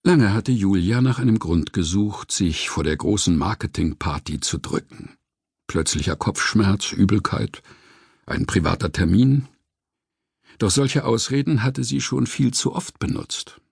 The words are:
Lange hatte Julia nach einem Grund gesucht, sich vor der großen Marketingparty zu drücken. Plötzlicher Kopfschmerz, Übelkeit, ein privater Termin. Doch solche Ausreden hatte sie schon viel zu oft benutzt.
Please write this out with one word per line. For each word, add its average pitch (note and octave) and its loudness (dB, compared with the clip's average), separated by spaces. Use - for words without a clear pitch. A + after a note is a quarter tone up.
Lange C3+ 4
hatte A2+ 0
Julia G2 2
nach C3 2
einem A2+ 4
Grund E2+ 0
gesucht, G2 -2
sich - -2
vor D#2 -4
der D#2 0
großen F#2 2
Marketingparty D#2 -4
zu - -4
drücken. - -8
Plötzlicher D#2 -2
Kopfschmerz, - 0
Übelkeit, - 0
ein - -4
privater - 0
Termin. B2+ 4
Doch G2 0
solche C#3 2
Ausreden C3 0
hatte C3 -2
sie C3+ -2
schon B2+ -2
viel C3 0
zu - -2
oft - -8
benutzt. - -8